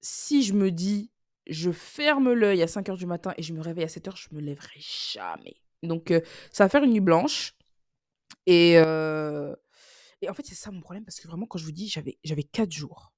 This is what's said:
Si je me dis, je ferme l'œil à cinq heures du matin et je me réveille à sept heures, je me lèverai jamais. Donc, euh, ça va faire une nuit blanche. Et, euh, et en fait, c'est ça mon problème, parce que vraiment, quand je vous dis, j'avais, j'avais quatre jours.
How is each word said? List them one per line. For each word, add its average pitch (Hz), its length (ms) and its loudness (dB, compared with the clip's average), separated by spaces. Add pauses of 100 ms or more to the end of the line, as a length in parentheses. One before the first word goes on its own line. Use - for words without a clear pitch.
Si - 440 0
je 196 100 -2
me 196 160 4
dis, 202 400 -4 (360)
je 160 240 -2
ferme 277 640 0
l'œil 208 300 4
à 165 40 2
cinq 190 220 -6
heures 190 80 -4
du 180 100 -8
matin 175 300 -6
et 165 60 -10
je 160 100 -8
me 160 80 -8
réveille 165 240 -6
à 160 40 -6
sept 165 200 -12
heures, 190 80 -14
je - 160 -20
me 151 80 -12
lèverai 143 380 -12
jamais. 85 800 -12 (260)
Donc, 165 280 -6
euh, 165 100 4 (300)
ça - 140 6
va 190 40 4
faire 277 140 4
une 262 100 6
nuit 214 80 4
blanche. 190 540 2 (920)
Et, 170 320 8
euh, 156 760 0 (680)
et - 80 -6
en 190 60 -8
fait, 190 120 -14
c'est - 80 -18
ça - 160 -12
mon 185 100 -14
problème, 190 240 -14
parce - 160 -16
que 160 80 -20
vraiment, 175 180 -8
quand 190 120 -10
je 160 60 -10
vous 156 80 -10
dis, 185 160 -10
j'avais, 147 360 -8
j'avais 151 180 -4
quatre 190 300 -2
jours. - 460 -14